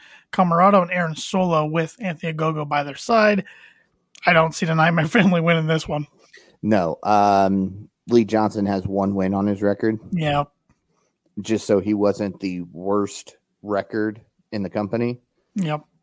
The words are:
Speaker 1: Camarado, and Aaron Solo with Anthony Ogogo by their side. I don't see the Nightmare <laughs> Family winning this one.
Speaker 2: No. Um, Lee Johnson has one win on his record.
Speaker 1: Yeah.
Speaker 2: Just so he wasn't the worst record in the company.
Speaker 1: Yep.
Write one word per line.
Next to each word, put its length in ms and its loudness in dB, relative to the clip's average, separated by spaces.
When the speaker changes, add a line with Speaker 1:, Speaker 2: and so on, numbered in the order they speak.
Speaker 1:
Camarado, 500 4
and 100 -4
Aaron 240 -2
Solo 500 0
with 340 -4
Anthony 340 -6
Ogogo 340 -4
by 160 -2
their 120 -10
side. 480 2
I 80 6
don't 220 4
see 100 -2
the 100 0
Nightmare 320 2
<laughs> 20 -6
Family 320 4
winning 260 2
this 220 -2
one. 180 -6
Speaker 2:
No. 420 0
Um, 840 2
Lee 160 4
Johnson 400 0
has 220 -2
one 280 -2
win 180 -2
on 140 -2
his 140 -4
record. 380 -2
Speaker 1:
Yeah. 340 -2
Speaker 2:
Just 240 -4
so 140 2
he 140 -2
wasn't 480 -2
the 200 -6
worst 640 -4
record 600 -6
in 120 -6
the 60 -8
company. 520 -4
Speaker 1:
Yep. 260 -4